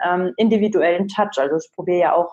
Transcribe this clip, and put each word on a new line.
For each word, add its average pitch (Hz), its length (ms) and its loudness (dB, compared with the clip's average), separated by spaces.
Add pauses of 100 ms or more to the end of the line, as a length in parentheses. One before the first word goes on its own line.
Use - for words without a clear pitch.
ähm, 180 280 0
individuellen 196 720 2
Touch. 208 300 -2
Also 139 180 0
ich 160 180 -6
probiere 180 240 -2
ja 156 160 2
auch 170 180 0